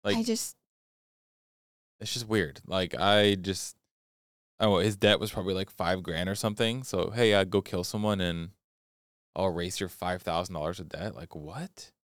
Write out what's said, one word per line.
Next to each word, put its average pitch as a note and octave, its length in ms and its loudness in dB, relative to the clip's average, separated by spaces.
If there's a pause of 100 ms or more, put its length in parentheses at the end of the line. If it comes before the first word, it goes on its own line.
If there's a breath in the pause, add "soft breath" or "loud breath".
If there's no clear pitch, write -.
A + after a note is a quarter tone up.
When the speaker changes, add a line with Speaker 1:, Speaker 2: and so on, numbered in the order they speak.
Speaker 1:
Like, G3+ 140 2
Speaker 2:
I A3+ 40 0
just A3+ 320 -4 (1400)
Speaker 1:
it's - 160 -8
just A#2 140 -8
weird. F#2 400 0
Like, F#2 280 -2
I G#2 380 6
just, F#2 420 -4 (840)
I A2 60 4
don't G2+ 80 4
know, F2 40 4
his G2+ 180 2
debt G#2 220 6
was G#2 140 -4
probably, F#2+ 220 -2
like, F#2+ 160 -4
five F2+ 340 -2
grand F2 240 -4
or G2+ 80 -2
something. A#2 480 -2
So, F2+ 260 -2
"Hey, A2 240 6
uh, G2 80 6
go F#2+ 180 2
kill F2+ 220 -4
someone G#2 380 0
and E2+ 300 -2 (840)
I'll F#2+ 120 0
erase F2 340 -2
your F#2+ 80 -4
five F2+ 340 -6
thousand F2 320 -2
dollars D#2 240 -4
of E2+ 100 -14
debt." G2 280 -8
Like, - 180 -16
what? A2+ 560 -14 (140)